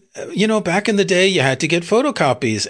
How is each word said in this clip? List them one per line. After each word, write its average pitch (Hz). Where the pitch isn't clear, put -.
uh, -
you 214
know, 220
back 180
in 214
the 196
day, 180
you 185
had 131
to 160
get 170
photocopies. 143